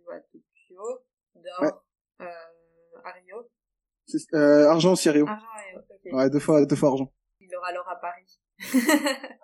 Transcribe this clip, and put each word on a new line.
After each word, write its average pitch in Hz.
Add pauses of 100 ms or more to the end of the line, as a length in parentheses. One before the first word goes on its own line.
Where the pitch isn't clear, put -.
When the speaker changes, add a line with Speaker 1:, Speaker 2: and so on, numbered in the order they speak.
Speaker 1:
O 170
à -
Tokyo, - (540)
d'or, 180 (360)
Speaker 2:
Ouais. -
Speaker 1:
euh, 170
à 185
Rio. 185 (560)
Speaker 2:
C'est, -
euh, 147
argent 165
aussi 175
à 151
Rio. 147
Speaker 1:
Argent 214
à 453
Rio, 185
ok. -
Speaker 2:
Ouais, 131
deux 143
fois, 147
deux 143
fois 147
argent. 135 (280)
Speaker 1:
Il 180
aura 180
l'or 180
à 175
Paris. - (200)
<laughs> 262